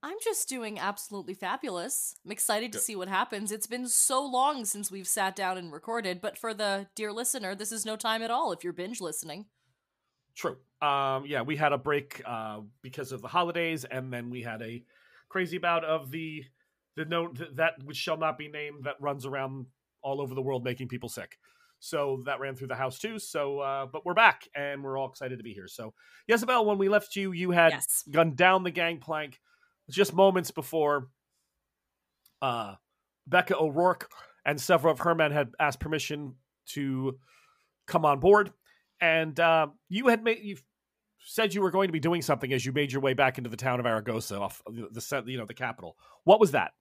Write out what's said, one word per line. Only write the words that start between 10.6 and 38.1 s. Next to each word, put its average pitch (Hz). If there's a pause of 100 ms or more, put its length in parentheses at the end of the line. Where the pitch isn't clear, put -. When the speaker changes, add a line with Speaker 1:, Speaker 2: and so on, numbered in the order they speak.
Speaker 2:
Um, 139
yeah, 143
we 143
had 147
a 135
break, 143
uh, 110 (220)
because 131
of 117
the 120
holidays, 170
and 131
then 120
we 123
had 113
a 117 (440)
crazy 185
bout 170
of 156
the, 156 (520)
the 156
no-, 170
th-, 151
that 160
which 143
shall 160
not 160
be 151
named 147
that 139
runs 139
around 135 (380)
all 139
over 131
the 135
world 131
making 123
people 120
sick. - (400)
So 139
that 135
ran 135
through 131
the 123
house 127
too. 220
So, 143
uh, 135
but 151
we're 180
back, 220
and 143
we're 135
all 131
excited 131
to 110
be 110
here. 92
So, 113 (320)
Jezebel, 233
when 208
we 196
left 208
you, 190
you 180
had 170
Speaker 1:
Yes. -
Speaker 2:
gone 160
down 185
the 180
gangplank 156 (480)
just 170
moments 185
before, 147 (1300)
uh, 117 (540)
Becca 180
O'Rourke 160 (340)
and 147
several 160
of -
her 170
men 156
had 143
asked 143
permission 147 (320)
to 131 (640)
come 160
on 139